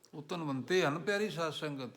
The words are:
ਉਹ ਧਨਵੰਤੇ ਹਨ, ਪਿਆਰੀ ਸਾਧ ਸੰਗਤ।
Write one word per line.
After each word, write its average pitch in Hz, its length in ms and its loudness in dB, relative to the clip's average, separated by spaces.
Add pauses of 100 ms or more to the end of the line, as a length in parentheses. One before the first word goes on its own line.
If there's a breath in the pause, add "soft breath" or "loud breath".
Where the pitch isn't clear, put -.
(140 loud breath)
ਉਹ 151 140 -10
ਧਨਵੰਤੇ 165 540 2
ਹਨ, 147 160 4
ਪਿਆਰੀ 202 320 0
ਸਾਧ 156 220 -2
ਸੰਗਤ। 135 440 -6